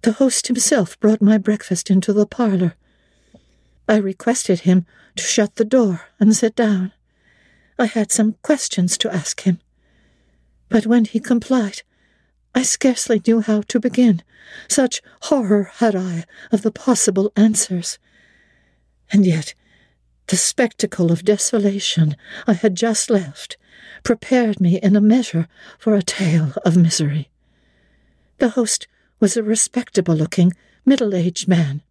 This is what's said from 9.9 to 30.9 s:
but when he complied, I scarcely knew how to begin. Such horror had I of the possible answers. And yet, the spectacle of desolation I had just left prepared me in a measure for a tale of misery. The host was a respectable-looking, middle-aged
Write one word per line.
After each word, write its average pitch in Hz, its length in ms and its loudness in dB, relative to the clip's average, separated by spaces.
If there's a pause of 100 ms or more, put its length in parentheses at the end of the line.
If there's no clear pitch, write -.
but 214 160 0
when 226 200 2
he 214 140 -4
complied, 233 640 -2 (720)
I 254 80 0
scarcely 247 640 -2
knew 226 160 2
how 208 200 0
to - 180 -4
begin. 226 420 2 (460)
Such - 340 -2 (220)
horror 208 520 0
had 220 200 0
I 180 300 -6 (260)
of 202 100 0
the 220 100 -2
possible 208 640 0
answers. 202 600 0 (1120)
And 196 140 4
yet, 160 280 -2 (720)
the 180 100 -2
spectacle - 720 -2
of 170 140 -2
desolation 196 880 0 (320)
I 226 60 4
had 196 220 0
just 226 340 -2
left 185 480 -4 (460)
prepared 226 580 0
me 180 180 2
in 202 160 2
a 208 60 4
measure 214 460 2 (300)
for 220 180 0
a 196 80 0
tale 160 500 0 (100)
of 170 140 4
misery. 156 520 0 (1080)
The 247 120 2
host - 380 -4 (320)
was 202 160 2
a 226 80 -4
respectable-looking, 180 1120 0 (320)
middle-aged 196 600 0